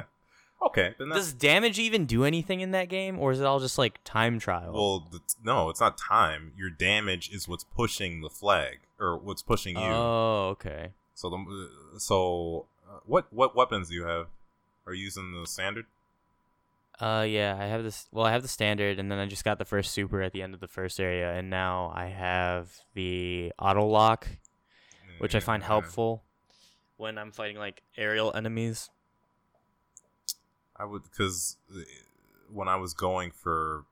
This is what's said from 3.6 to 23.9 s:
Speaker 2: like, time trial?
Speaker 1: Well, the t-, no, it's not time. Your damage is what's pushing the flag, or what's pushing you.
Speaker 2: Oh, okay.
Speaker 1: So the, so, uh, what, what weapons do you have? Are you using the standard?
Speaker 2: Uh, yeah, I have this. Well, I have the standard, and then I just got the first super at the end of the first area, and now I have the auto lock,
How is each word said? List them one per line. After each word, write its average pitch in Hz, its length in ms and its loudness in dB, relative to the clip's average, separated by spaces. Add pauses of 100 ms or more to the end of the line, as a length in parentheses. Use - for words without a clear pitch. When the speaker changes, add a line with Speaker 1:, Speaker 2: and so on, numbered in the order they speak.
Speaker 2:
like, 120 260 2
time 117 340 2
trial? 87 340 -2
Speaker 1:
Well, 95 380 0
the 85 80 -14
t-, - 240 -4
no, 107 280 2
it's - 100 -4
not 113 180 2
time. 78 580 2
Your 95 140 -8
damage 92 600 0
is 98 160 -8
what's 87 160 -8
pushing 95 560 -2
the 78 100 -10
flag, 82 480 2 (220)
or 87 180 0
what's 95 240 -10
pushing 101 340 0
you. 110 60 -2
Speaker 2:
Oh, 113 680 2
okay. 82 380 -10 (240)
Speaker 1:
So 87 160 -8
the, 90 680 -12
so, 87 680 0 (220)
uh, 98 180 -18
what, 156 260 2
what 123 240 2
weapons 107 320 2
do 85 80 -8
you 85 80 -6
have? 85 240 -4 (580)
Are 92 80 -10
you 95 80 -6
using 95 300 -8
the 85 160 -10
standard? 101 380 -6 (1120)
Speaker 2:
Uh, 110 280 2
yeah, 104 320 2
I 101 60 -4
have 113 160 -2
this. 110 300 -8
Well, 113 120 2
I 110 60 4
have 123 120 2
the 127 60 -8
standard, 104 520 2
and 98 100 -2
then 98 80 -2
I 98 80 -2
just 98 180 -6
got 104 140 2
the 98 60 -4
first 101 280 0
super 98 300 -2
at 92 100 -2
the 95 100 -8
end 95 120 -10
of 87 60 -16
the 90 80 -10
first 92 320 -4
area, 90 340 0
and 92 160 -4
now 92 420 0
I 90 140 -6
have 90 680 -2 (220)
the 90 640 -4
auto 98 260 4
lock, 107 440 6 (920)